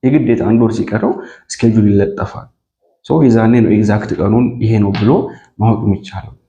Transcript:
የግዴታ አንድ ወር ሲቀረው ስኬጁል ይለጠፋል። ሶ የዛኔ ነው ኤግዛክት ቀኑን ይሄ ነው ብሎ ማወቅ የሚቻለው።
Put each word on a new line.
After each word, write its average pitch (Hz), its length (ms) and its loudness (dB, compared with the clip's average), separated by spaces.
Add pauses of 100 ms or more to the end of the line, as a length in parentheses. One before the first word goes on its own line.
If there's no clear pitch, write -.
የግዴታ 127 420 2
አንድ 113 160 2
ወር 113 120 2
ሲቀረው 190 400 -2 (360)
ስኬጁል 110 380 0
ይለጠፋል። 101 600 -2 (600)
ሶ 156 140 0
የዛኔ 117 380 4
ነው 107 120 2
ኤግዛክት 104 440 0
ቀኑን 110 320 0 (120)
ይሄ 113 180 0
ነው 101 160 0
ብሎ 110 180 0 (460)
ማወቅ 107 260 0
የሚቻለው። - 520 -6 (140)